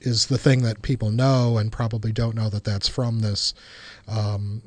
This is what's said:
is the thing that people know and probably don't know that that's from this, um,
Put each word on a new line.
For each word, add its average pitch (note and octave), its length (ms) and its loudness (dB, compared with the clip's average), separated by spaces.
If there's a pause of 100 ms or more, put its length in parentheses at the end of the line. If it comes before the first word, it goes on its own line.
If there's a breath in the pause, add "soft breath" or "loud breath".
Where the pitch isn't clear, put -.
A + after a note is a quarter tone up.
is A#2+ 260 0
the B2+ 100 2
thing B2+ 240 4
that A2+ 220 -2
people A2+ 260 0
know B2 480 4
and A2 140 0
probably A2+ 400 -2
don't A2+ 240 0
know A2 140 0
that G#2 140 -4
that's G2+ 240 -2
from A#2 340 0
this, G#2 340 -2 (520 loud breath)
um, G#2 600 -2